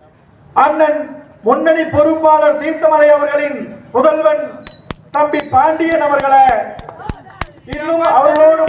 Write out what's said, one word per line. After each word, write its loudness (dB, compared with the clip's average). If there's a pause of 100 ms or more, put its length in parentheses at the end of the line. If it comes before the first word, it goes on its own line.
(640)
அண்ணன் 0 (460)
முன்னணி 0 (120)
பொறுப்பாளர் 2
தீர்த்தமலை 2
அவர்களின் -4 (360)
புதல்வன் 0 (760)
தம்பி -2 (120)
பாண்டியன் 0
அவர்களை, 2 (1300)
இன்னும் -4 (140)
அவர்களோடு 4